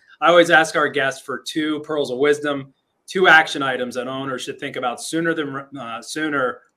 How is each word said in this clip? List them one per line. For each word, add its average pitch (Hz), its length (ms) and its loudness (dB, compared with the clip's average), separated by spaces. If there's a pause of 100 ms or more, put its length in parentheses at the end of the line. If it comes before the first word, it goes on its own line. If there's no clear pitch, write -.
(200)
I 151 80 2
always 170 220 6
ask 160 260 4
our 147 140 2
guests 135 320 -2
for 127 180 -10
two 156 420 -4
pearls 147 300 -4
of 123 60 -4
wisdom, 143 560 0 (340)
two 185 220 4
action 160 340 6
items 123 320 -2
that 123 140 -6
owners 131 320 -6
should - 180 -10
think 131 160 -8
about 123 260 -4
sooner 165 320 -2
than, 143 220 -4 (240)
uh, 117 220 -10
sooner 143 600 -4 (160)